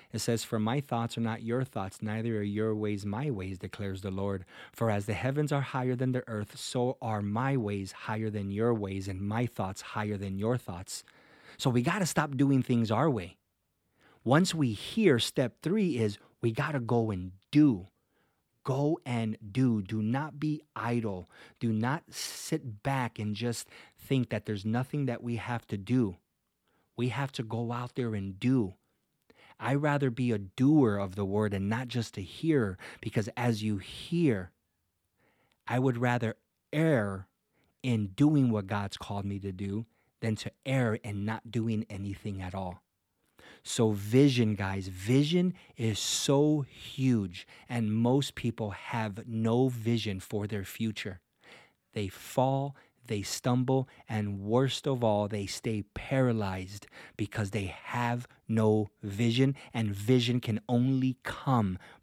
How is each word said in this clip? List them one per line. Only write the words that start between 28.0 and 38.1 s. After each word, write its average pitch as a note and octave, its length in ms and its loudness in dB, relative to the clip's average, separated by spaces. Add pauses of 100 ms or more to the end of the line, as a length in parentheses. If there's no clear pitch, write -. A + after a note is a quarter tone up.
and G2 240 -6
do. B2 360 2 (840)
I'd C3+ 220 0
rather C#3+ 280 2
be A#2+ 220 0
a G#2+ 60 2
doer B2 580 4
of G2 200 -4
the G2+ 100 -2
word G#2 280 2
and G2 140 0
not A#2+ 220 -2
just A#2 280 -4
a G2+ 40 -6
hearer, A#2 560 2 (240)
because G#2+ 340 -2
as A#2 280 0
you G#2 160 0
hear, A#2+ 720 -2 (1120)
I A#2+ 100 0
would C3 200 2
rather A#2+ 400 0 (340)
err A2+ 560 2 (540)
in G#2+ 340 0